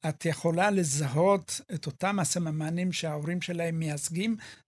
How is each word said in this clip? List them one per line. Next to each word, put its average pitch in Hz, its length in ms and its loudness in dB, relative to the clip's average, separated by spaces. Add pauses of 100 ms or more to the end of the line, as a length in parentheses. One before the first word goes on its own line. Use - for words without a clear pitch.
את - 160 -4
יכולה 170 460 2
לזהות 160 880 2 (140)
את 151 120 -6
אותם 190 320 -2
הסממנים 170 720 0
שההורים 156 500 -4
שלהם 170 360 -2
מייצגים, 160 580 -2 (320)